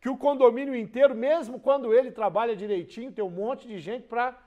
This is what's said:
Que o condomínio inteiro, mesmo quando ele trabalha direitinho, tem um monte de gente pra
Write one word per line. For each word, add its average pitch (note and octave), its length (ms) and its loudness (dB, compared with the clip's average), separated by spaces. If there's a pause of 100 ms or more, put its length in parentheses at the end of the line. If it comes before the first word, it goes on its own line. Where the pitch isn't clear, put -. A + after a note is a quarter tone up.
Que - 80 -8
o C4 80 -6
condomínio C4+ 600 4
inteiro, B3 380 2
mesmo B3+ 440 -2
quando B3+ 340 0
ele B3 200 4
trabalha A3 420 -2
direitinho, G#3 560 -8
tem G#3+ 140 -6
um F#3 60 -8
monte A3 360 -8
de G#3+ 140 -12
gente A3+ 260 -12
pra B3 400 -4